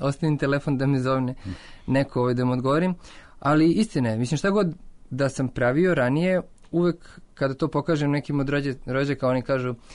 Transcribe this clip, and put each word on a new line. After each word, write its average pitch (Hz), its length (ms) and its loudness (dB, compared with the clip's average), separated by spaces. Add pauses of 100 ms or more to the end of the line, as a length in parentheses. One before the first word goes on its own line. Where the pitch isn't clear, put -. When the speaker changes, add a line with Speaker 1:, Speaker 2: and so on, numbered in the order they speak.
Speaker 1:
ostavim 143 380 0
telefon 139 400 0
da 135 80 0
me 139 140 2
zovne 131 340 0
Speaker 2:
Hmm. 92 200 -10 (320)
Speaker 1:
neko, 135 340 0
ovaj, 123 140 2
da 123 100 0
mu 127 80 2
odgovorim. 143 420 0 (460)
Ali 151 320 4
istina 165 360 0
je, 110 100 -2
mislim, 123 200 0
šta 196 120 0
god 190 240 2 (360)
da 131 180 0
sam 127 200 -2
pravio 139 460 2
ranije, 156 460 2 (300)
uvek 170 260 2 (380)
kada 135 200 -2
to 151 140 -2
pokažem 147 420 0
nekim 143 300 -2
od 135 80 -2
rođe-, 143 280 -2 (100)
rođaka, 135 420 -2
oni 127 140 0
kažu, 127 320 -2 (200)